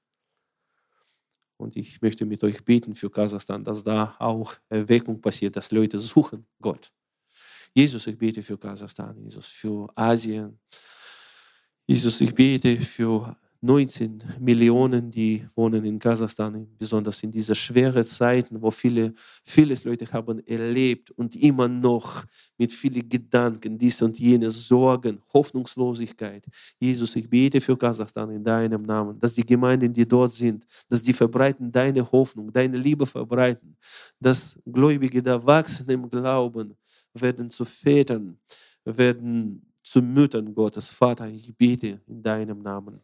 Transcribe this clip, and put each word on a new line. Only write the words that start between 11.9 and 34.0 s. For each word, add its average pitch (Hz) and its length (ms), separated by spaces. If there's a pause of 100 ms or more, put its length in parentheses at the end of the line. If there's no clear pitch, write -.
ich 117 140
bete 127 440
für 113 560 (240)
neunzehn 120 640 (160)
Millionen, 120 680
die 110 340 (120)
wohnen 113 280
in 107 140
Kasachstan, 110 720 (100)
besonders 107 460
in 110 80
diese 110 240
schwere 123 500
Zeiten, 120 560
wo 110 80
viele, 113 460 (280)
vieles 147 400
Leute 120 300
haben 113 320
erlebt 120 680
und 117 240
immer 131 320
noch 123 560 (320)
mit 117 160
vielen 123 380
Gedanken, 117 680
dies 120 260
und 113 160
jenes, 117 480
Sorgen, 123 520 (140)
Hoffnungslosigkeit. 120 1120 (340)
Jesus, 123 360
ich 113 120
bete 131 320
für 127 160
Kasachstan 110 540
in 107 140
deinem 113 400
Namen, 107 360
dass 117 140
die 117 120
Gemeinden, 123 460
die 117 160
dort 123 260
sind, 117 300 (240)
dass 120 140
die 120 120
verbreiten 127 580
deine 127 400
Hoffnung, 110 420
deine 127 240
Liebe 143 300
verbreiten, 123 680 (440)